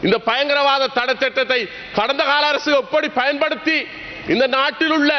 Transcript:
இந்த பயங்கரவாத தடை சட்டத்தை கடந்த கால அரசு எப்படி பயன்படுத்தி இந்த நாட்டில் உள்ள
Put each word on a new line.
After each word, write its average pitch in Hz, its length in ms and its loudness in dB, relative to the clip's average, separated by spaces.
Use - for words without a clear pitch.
இந்த 285 120 2
பயங்கரவாத 277 680 0
தடை 254 260 -2
சட்டத்தை 254 360 0
கடந்த 269 340 2
கால 294 200 2
அரசு 285 200 0
எப்படி 302 240 0
பயன்படுத்தி 302 580 0
இந்த 247 120 4
நாட்டில் 302 400 0
உள்ள 294 220 4